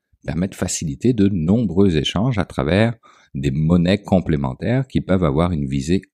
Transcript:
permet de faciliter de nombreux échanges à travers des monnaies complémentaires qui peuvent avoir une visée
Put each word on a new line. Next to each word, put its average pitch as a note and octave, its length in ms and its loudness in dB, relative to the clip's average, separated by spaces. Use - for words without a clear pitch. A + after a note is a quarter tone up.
permet E2 240 -4
de - 60 -12
faciliter F#2 600 -4
de G2+ 140 4
nombreux F#2+ 680 2
échanges G#2 420 -2
à E2+ 60 -2
travers G2 500 0
des C2+ 200 -2
monnaies E2+ 500 2
complémentaires E2+ 880 -2
qui - 120 -2
peuvent F#2 240 0
avoir D#2+ 280 0
une C#2+ 140 -2
visée C#2 360 -2